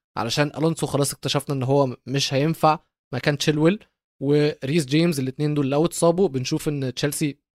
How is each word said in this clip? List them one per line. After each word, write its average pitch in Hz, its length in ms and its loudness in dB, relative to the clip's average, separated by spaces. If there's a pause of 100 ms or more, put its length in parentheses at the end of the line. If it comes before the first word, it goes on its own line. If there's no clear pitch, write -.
(180)
علشان 147 400 -2
الونسو 160 280 -2
خلاص 139 260 0
اكتشفنا 143 420 -4
ان 135 80 -4
هو 139 240 2
م-، 123 100 -6 (100)
مش 131 280 -2
هينفع 156 440 2 (360)
مكان 143 240 -2
تشيلويل 160 460 2 (380)
وريس 147 640 0
جيمس. 151 340 2
الاتنين 147 360 -2
دول 143 160 0
لو 143 140 2
اتصابوا 170 440 2
بنشوف 135 400 -4
ان 135 260 -4
تشيلسي، 147 440 -4 (180)